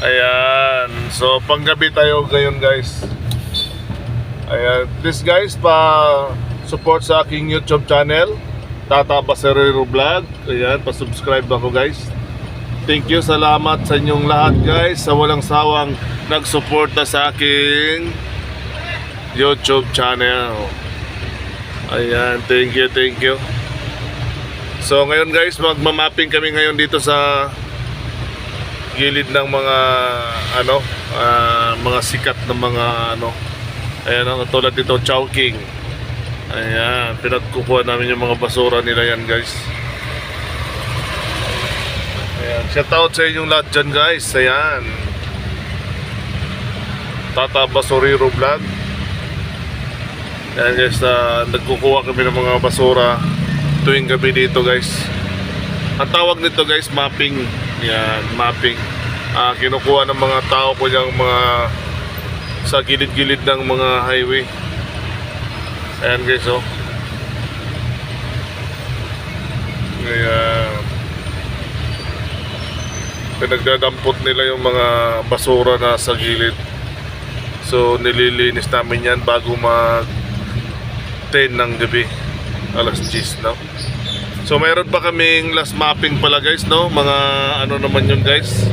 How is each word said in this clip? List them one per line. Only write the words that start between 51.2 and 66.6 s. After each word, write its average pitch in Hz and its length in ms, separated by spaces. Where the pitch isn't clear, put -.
nagkukuha 127 560
kami 127 160
ng 127 80
mga 123 320
basura 123 560
tuwing 135 240
gabi 127 240
dito 127 320
guys. 123 240
Ang 139 160
tawag 175 240
nito 160 240
guys, 151 320
mapping. 143 480
Ayan, 110 400
mapping. 120 400
Ah, 123 160
kinukuha 135 560
ng 135 80
mga 135 320
tao 135 320
ko 131 80
yung 127 240
mga 123 300
sa 139 160
gilid-gilid 135 640
ng 135 240
mga 131 220
highway. 127 400
Ayan 123 160
guys, 123 240
oh. 123 160